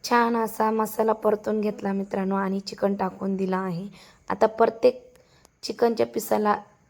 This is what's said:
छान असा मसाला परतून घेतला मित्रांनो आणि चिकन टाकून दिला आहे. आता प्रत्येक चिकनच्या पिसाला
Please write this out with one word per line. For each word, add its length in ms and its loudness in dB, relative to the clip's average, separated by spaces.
छान 340 2
असा 340 0
मसाला 420 0
परतून 480 0
घेतला 320 -2
मित्रांनो 420 -2
आणि 240 -2
चिकन 360 -2
टाकून 400 -2
दिला 220 -2
आहे. 320 -4
आता 180 4
प्रत्येक 680 2
चिकनच्या 440 0
पिसाला 560 0